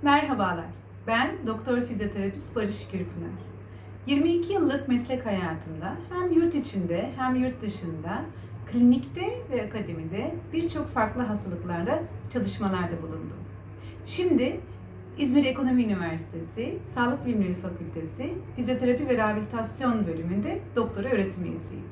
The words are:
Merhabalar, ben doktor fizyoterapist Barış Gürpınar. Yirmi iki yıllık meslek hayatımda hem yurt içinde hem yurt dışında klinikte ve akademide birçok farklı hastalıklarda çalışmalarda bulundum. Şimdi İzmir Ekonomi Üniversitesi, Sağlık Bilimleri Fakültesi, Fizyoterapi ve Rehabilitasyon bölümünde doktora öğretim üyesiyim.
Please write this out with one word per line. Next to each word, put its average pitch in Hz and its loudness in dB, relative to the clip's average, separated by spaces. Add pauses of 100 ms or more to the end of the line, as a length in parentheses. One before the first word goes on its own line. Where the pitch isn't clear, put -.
Merhabalar, 208 4 (420)
ben 233 4 (160)
doktor 240 0
fizyoterapist 202 -2
Barış 208 -2
Gürpınar. 170 -4 (760)
Yirmi 285 4
iki 349 2
yıllık 285 2
meslek 247 2
hayatımda 165 -2 (140)
hem 359 2
yurt 330 6
içinde 196 0
hem 254 2
yurt 254 2
dışında 175 -4 (500)
klinikte 254 4 (120)
ve 233 2
akademide 202 -4 (180)
birçok 320 0
farklı 233 2
hastalıklarda 190 0 (300)
çalışmalarda 190 0
bulundum. 160 -8 (680)
Şimdi 294 2 (580)
İzmir 277 6
Ekonomi 254 4
Üniversitesi, 175 -2 (160)
Sağlık 247 2
Bilimleri 202 2
Fakültesi, 175 -6 (220)
Fizyoterapi 247 2
ve 254 4
Rehabilitasyon 220 0
bölümünde 175 -2 (160)
doktora 220 0
öğretim 190 2
üyesiyim. 165 -6